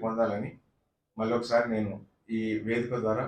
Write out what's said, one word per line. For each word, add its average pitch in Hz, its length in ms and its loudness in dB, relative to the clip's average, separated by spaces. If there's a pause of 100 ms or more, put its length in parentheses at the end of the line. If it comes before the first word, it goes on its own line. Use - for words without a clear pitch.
పొందాలని 110 460 0 (680)
మళ్ళొకసారి 117 560 2
నేను 107 180 0 (440)
ఈ 110 40 0 (260)
వేదిక 120 280 0 (100)
ద్వారా 110 240 2